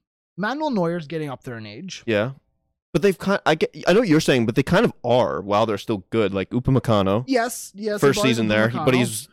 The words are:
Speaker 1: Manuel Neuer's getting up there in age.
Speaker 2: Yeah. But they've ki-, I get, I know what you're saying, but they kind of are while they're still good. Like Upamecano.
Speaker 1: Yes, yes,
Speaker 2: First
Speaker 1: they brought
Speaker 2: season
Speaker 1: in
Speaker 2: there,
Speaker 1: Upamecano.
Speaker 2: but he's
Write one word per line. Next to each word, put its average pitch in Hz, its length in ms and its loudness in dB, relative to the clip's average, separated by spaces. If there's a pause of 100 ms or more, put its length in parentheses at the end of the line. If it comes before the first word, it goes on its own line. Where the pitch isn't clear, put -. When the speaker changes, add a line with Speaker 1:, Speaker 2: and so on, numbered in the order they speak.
(360)
Speaker 1:
Manuel 277 340 -4
Neuer's 170 380 -2
getting 156 200 -8
up 127 140 -12
there 120 160 -12
in 110 80 -14
age. 135 400 -16
Speaker 2:
Yeah. 110 260 0 (600)
But 160 100 0
they've 196 160 2
ki-, 196 260 -2
I 156 120 4
get, - 180 -4 (140)
I 175 40 4
know 190 60 6
what 247 100 2
you're 156 120 6
saying, 131 260 2
but 110 80 -2
they 143 80 2
kind 185 220 2
of 165 80 0 (100)
are 110 380 2
while 101 260 2
they're 107 100 -2
still 98 340 -6
good. 107 220 0
Like 95 180 -4
Upamecano. 117 760 2
Speaker 1:
Yes, 240 480 -2
yes, 208 260 -6
Speaker 2:
First 139 180 4
Speaker 1:
they - 40 0
brought 131 60 2
Speaker 2:
season 117 160 0
Speaker 1:
in 107 60 -2
Speaker 2:
there, 107 180 2
Speaker 1:
Upamecano. 117 160 -4
Speaker 2:
but 127 100 2
he's 120 380 -2